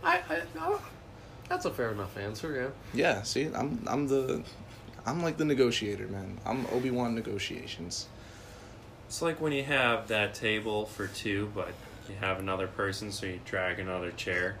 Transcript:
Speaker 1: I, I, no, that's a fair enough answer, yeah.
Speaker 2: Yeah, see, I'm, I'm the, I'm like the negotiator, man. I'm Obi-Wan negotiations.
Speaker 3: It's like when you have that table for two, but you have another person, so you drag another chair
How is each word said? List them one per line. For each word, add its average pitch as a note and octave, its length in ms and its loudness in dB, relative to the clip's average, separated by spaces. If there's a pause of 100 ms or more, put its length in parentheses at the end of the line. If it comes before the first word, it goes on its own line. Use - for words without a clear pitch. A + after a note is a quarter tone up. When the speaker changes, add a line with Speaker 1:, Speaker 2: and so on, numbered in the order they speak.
Speaker 1:
I, B3+ 140 6 (120)
I, E3+ 120 0 (120)
no, E4+ 240 0 (680)
that's F4+ 160 -2
a - 80 2
fair A#2+ 180 2
enough G2+ 260 -4
answer, B2 560 -2 (220)
yeah. - 40 2 (180)
Speaker 2:
Yeah, G2 60 -4
see, C3+ 300 2
I'm, C3 360 0
I'm C#3+ 180 4
the, C3+ 360 4 (640)
I'm D#3+ 180 0
like D#3+ 140 0
the D#3+ 60 4
negotiator, A#2 600 4
man. G2 400 -6
I'm B2 260 0
Obi-Wan B2 440 2
negotiations. - 880 -4 (1000)
Speaker 3:
It's - 140 -6
like E3 180 2
when D#3 120 4
you C#3 120 2
have A#2+ 420 6
that G#2+ 280 4
table G#2+ 520 2
for G2 220 -4
two, G#2 440 0
but F2+ 160 -4 (400)
you G2 120 -8
have F#2+ 180 2
another F#2+ 300 0
person, G2 420 -2
so G2 160 -4
you F2+ 180 -4
drag F2+ 360 0
another F2+ 320 -2
chair F2+ 480 0